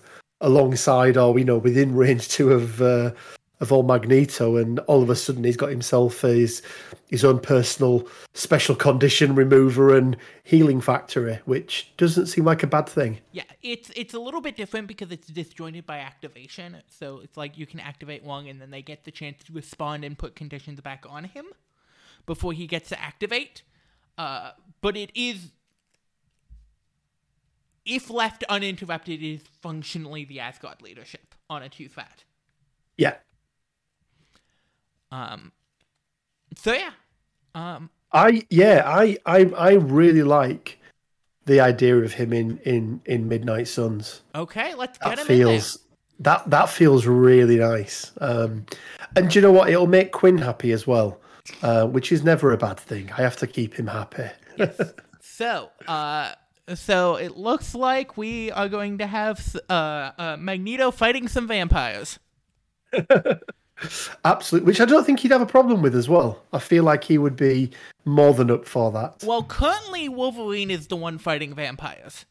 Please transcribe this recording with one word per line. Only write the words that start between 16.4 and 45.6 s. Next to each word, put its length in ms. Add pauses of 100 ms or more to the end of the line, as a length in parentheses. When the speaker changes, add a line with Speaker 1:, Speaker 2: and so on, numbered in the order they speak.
Speaker 2:
So 340
it's 140
like 200
you 100
can 120
activate 460
Wong 240
and 120
then 120
they 100
get 220
the 80
chance 320
to 80
respond 520
and 140
put 160
conditions 460
back 280
on 160
him 220 (800)
before 260
he 140
gets 220
to 120
activate. 600 (560)
Uh, 320 (300)
but 160
it 180
is, 380 (2250)
if 260
left 380
uninterrupted, 760
it 120
is 80 (180)
functionally 640
the 160
Asgard 420
leadership 540 (120)
on 140
a 60
two 200
threat. 360 (760)
Speaker 1:
Yeah. 160 (2000)
Speaker 2:
Um. 420 (1040)
So 160
yeah. 200 (600)
Um. 360 (220)
Speaker 1:
I, 380
yeah, 360
I, 400
I, 180 (140)
I 160
really 480
like 560 (680)
the 140
idea 380
of 140
him 200
in, 320
in, 420
in 220
Midnight 400
Suns. 540 (120)
Speaker 2:
Okay, 400
let's 240
Speaker 1:
That 120
Speaker 2:
get 100
him 60
Speaker 1:
feels, 500